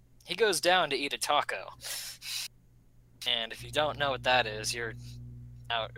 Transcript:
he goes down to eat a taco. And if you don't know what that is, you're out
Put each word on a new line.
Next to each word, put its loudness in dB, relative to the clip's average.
he -6
goes 4
down 4
to 2
eat -2
a -4
taco. 0
And 2
if -12
you -12
don't 2
know 2
what -2
that 6
is, -4
you're -4
out 0